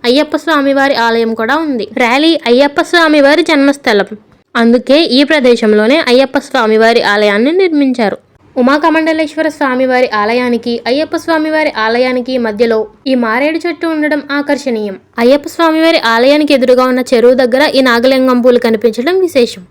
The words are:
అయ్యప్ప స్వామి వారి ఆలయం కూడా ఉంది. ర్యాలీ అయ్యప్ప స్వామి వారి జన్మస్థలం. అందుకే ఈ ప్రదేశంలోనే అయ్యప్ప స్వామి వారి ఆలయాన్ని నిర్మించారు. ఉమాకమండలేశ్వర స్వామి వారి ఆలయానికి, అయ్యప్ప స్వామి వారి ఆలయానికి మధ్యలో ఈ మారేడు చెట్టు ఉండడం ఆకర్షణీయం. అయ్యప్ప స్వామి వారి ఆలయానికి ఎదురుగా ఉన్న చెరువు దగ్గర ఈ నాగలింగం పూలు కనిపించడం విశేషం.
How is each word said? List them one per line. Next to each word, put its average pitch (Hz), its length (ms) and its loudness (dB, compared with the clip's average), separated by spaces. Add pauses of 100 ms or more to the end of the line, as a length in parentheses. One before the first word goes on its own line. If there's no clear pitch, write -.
అయ్యప్ప 294 320 0
స్వామి 294 360 -2
వారి 269 220 0
ఆలయం 226 400 -2
కూడా 226 220 -2
ఉంది. 285 320 -4 (100)
ర్యాలీ 285 480 0
అయ్యప్ప 285 360 2
స్వామి 311 380 2
వారి 294 220 4
జన్మస్థలం. 277 640 0 (500)
అందుకే 247 460 2
ఈ 269 220 2
ప్రదేశంలోనే 240 840 2
అయ్యప్ప 262 300 0
స్వామి 220 400 -2
వారి 226 240 2
ఆలయాన్ని 208 500 0
నిర్మించారు. 285 680 0 (380)
ఉమాకమండలేశ్వర 311 920 0
స్వామి 262 380 -2
వారి 254 240 0
ఆలయానికి, 233 760 -2
అయ్యప్ప 302 300 -2
స్వామి 311 340 -2
వారి 311 200 0
ఆలయానికి 247 680 -2
మధ్యలో 220 480 -2 (200)
ఈ 262 80 0
మారేడు 254 440 -2 (100)
చెట్టు 330 180 -6
ఉండడం 302 360 -2 (100)
ఆకర్షణీయం. 247 680 -4 (200)
అయ్యప్ప 277 300 2
స్వామి 320 340 0
వారి 330 160 2
ఆలయానికి 277 560 2
ఎదురుగా 254 300 2
ఉన్న 254 160 0 (140)
చెరువు 240 200 4
దగ్గర 262 400 0
ఈ 262 60 2
నాగలింగం 262 600 2
పూలు 240 180 2
కనిపించడం 240 600 -2
విశేషం. 247 500 -2